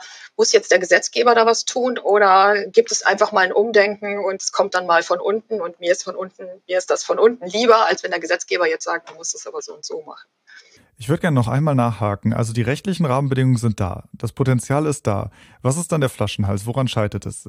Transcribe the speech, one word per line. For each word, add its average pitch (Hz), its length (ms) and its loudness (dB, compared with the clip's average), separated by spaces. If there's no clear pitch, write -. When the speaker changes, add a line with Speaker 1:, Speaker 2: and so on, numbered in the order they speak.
Speaker 1:
muss 226 160 2
jetzt - 180 4
der 180 80 6
Gesetzgeber 233 560 2
da 226 100 4
was 226 200 0
tun 247 340 -2
oder 202 680 4
gibt 226 260 4
es - 100 -4
einfach 208 300 0
mal 196 80 4
ein 185 100 0
Umdenken 202 720 0
und 190 180 -4
es - 120 -8
kommt 190 200 0
dann 185 120 -2
mal 170 180 2
von 175 160 -2
unten 214 400 -4
und 170 220 -8
mir 175 100 -2
ist 185 120 -2
von 185 120 -10
unten, 190 320 -12
mir 180 120 -4
ist - 120 -4
das - 140 -2
von - 160 -4
unten 226 260 2
lieber, 220 420 2
als 190 160 -2
wenn 180 80 -6
der 170 100 -4
Gesetzgeber 175 480 -2
jetzt 160 160 -4
sagt, 170 240 -6
du 156 60 -20
musst 165 200 -10
es - 100 -16
aber 165 160 -10
so - 120 -16
und - 100 -20
so 160 200 -10
machen. - 240 -20
Speaker 2:
Ich 110 100 -12
würd 165 120 2
gerne 160 140 0
noch 117 120 2
einmal 143 280 0
nachhaken. 113 580 0
Also 117 200 -2
die 117 100 0
rechtlichen 156 420 -2
Rahmenbedingungen 131 520 2
sind 110 220 -2
da. 90 340 -4
Das - 180 -8
Potenzial 135 560 0
ist 143 180 -4
da. 104 240 -2
Was 131 160 0
ist 175 140 -6
dann 156 100 0
der 131 80 0
Flaschenhals? 101 560 -2
Woran 123 220 -2
scheitert 107 400 -2
es? - 220 -12